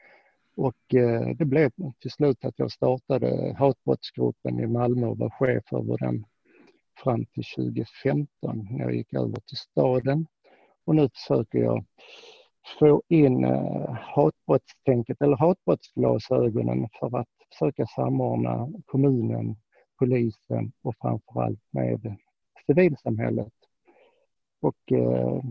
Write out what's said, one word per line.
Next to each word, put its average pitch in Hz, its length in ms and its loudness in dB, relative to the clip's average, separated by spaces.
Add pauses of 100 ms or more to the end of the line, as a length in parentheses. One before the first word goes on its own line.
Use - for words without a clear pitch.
(560)
Och, - 380 -2
eh, 120 420 2
det 160 80 -2
blev 139 260 2 (300)
till 131 100 -10
slut 143 340 0
att 120 140 -6
jag 127 140 -4
startade 127 840 -2
hatbrottsgruppen 127 1000 -2
i 117 60 -2
Malmö 120 400 0
och 110 120 -4
var 117 120 -2
chef 123 420 -2
över 120 260 -4
den 120 260 -4 (720)
fram 120 300 -2
till - 180 -10
tjugofemton 123 1300 -6
när 127 140 -6
jag 123 100 -2
gick 117 200 -6
över 120 320 -4
till - 100 -16
staden. 135 720 0 (580)
Och 151 100 2
nu 147 200 4
försöker 123 440 -2
jag 117 260 0 (920)
få 151 300 6
in, 135 360 6
eh, - 480 -2
hatbrottstänket 131 1300 0
eller 143 140 4
hatbrottsglasögonen 123 1500 0 (120)
för 127 180 -4
att 120 100 -6 (240)
försöka 139 340 -2
samordna 120 800 -2 (180)
kommunen, 117 680 0 (420)
polisen 120 760 -2 (100)
och 123 180 -6
framförallt 117 600 -4 (100)
med 117 460 -4 (500)
civilsamhället. 117 840 0 (1080)
Och, - 320 -4
eh, 123 580 0